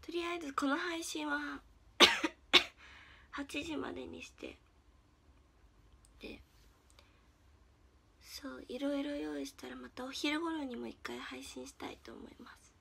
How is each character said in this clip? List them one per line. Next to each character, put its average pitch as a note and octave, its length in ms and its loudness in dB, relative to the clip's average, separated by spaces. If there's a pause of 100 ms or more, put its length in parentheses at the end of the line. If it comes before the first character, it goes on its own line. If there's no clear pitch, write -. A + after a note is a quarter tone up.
と - 60 -10
り E4+ 160 0
あ F4 80 0
え F4 60 -2
ず C#4+ 120 -6
こ C#4+ 140 2
の C#4 100 6
配 E4+ 280 0
信 D4+ 240 -2
は、 C#4+ 340 -2 (360)
<coughs> - 1300 6
八 C#4+ 320 -4
時 D#4 140 -4
ま C4 160 -2
で C4 120 -6
に B3 160 -10
し - 100 -10
て、 - 280 -12 (1600)
で、 - 240 -12 (1800)
そ - 360 -10
う、 - 120 -10
い B3 120 -4
ろ C#4+ 160 4
い C#4 80 2
ろ D4 100 0
用 D4 240 -2
意 C#4 80 -2
し C#4 80 -10
た B3+ 140 -12
ら B3+ 80 -10
ま B3+ 140 -10
た B3+ 140 -6
お C4 60 -6
昼 D4 300 0
頃 D#4+ 240 0
に B3+ 100 -4
も A#3+ 140 -4
一 G#3+ 140 -10
回 A#3+ 180 -6
配 C4+ 220 -8
信 B2+ 240 -10
し - 80 -14
た - 140 -8
い - 140 -10
と - 100 -14
思 - 160 -14
い - 120 -16
ま - 160 -16
す。 - 240 -20